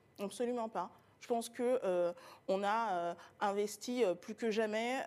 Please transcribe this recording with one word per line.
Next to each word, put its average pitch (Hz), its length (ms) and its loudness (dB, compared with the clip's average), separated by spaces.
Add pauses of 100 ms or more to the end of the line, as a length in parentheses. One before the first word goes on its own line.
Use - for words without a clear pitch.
(200)
Absolument 226 500 -4
pas. 185 200 -4 (300)
Je - 80 -20
pense 233 220 0
que, 254 340 2
euh, 180 300 2 (340)
on 196 160 2
a, 214 300 2
euh, 175 200 0 (280)
investi, 208 600 0
euh, 180 120 4
plus - 180 -12
que 233 160 -2
jamais, 220 580 0